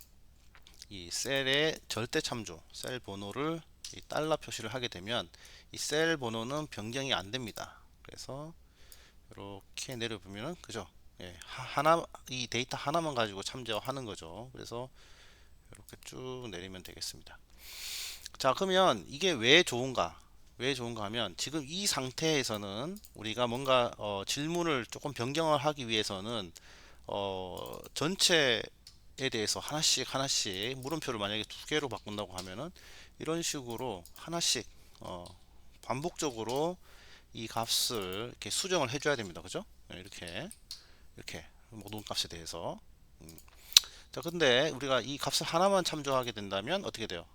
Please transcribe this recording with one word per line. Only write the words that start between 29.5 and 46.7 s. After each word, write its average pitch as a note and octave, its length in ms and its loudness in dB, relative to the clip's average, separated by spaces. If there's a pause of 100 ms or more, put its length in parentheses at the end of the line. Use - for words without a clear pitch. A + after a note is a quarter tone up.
하나씩, D3 540 2
하나씩 C3 680 0
물음표를 C3+ 400 -2
만약에 G#2 240 0
두 - 240 -10
개로 D3 220 2
바꾼다고 G2+ 500 -6
하면은 G2 320 -6 (480)
이런 D#3+ 220 -2
식으로 A#2+ 600 -4 (120)
하나씩, - 520 0 (340)
어, F2+ 240 -8 (640)
반복적으로 C#3 880 0 (560)
이 A2+ 140 -6
값을 A2+ 840 0
이렇게 G#2 220 -8
수정을 E3+ 400 2
해줘야 D3 240 2
됩니다. F2 260 -4
그죠? D3+ 240 -6 (220)
네, - 120 -10
이렇게, F#2 480 -8 (680)
이렇게 - 280 -10 (280)
모든 G#2+ 320 -8
값에 - 240 -2
대해서. F2 520 -8 (420)
음. D#2+ 180 -16 (720)
자, C3 100 -6
근데 D#3 480 4
우리가 C3 320 2
이 C3+ 160 -4
값을 C#3+ 300 0
하나만 F#3 360 4
참조하게 C3+ 480 0
된다면 G#2 540 -2